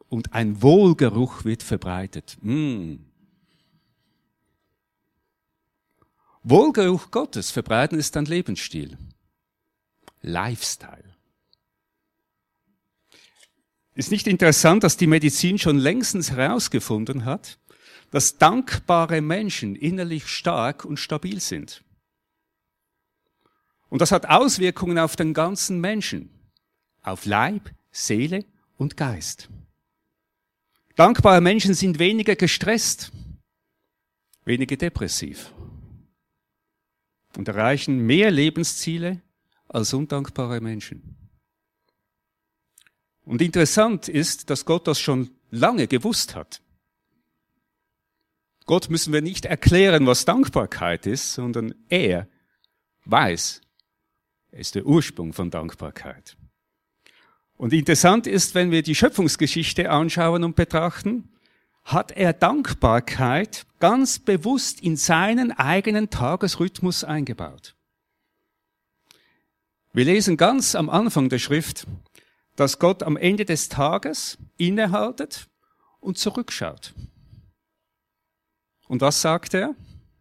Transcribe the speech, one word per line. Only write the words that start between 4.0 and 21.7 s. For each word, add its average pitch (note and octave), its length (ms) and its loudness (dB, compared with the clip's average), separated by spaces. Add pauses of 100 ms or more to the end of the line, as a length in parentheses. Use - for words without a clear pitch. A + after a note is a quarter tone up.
Wohlgeruch F#3 680 4
Gottes - 400 -6
verbreiten B2+ 480 -2
ist D3 180 -6
ein D3 80 -2
Lebensstil. B2+ 720 -8 (1300)
Lifestyle. F#2+ 920 -8 (2750)
Ist - 160 -8
nicht G3+ 160 -2
interessant, F#3 580 6
dass E3 120 2
die F3+ 100 2
Medizin D#3 520 2
schon D3 200 2
längstens F3 540 -2
herausgefunden C3 920 -2
hat, C#3 340 -8 (520)
dass - 280 -2
dankbare E3+ 840 2
Menschen D#3+ 560 -4
innerlich E3 500 -6
stark C#3+ 580 -4
und D3 140 -10
stabil F3+ 420 -8
sind? - 440 -10 (2000)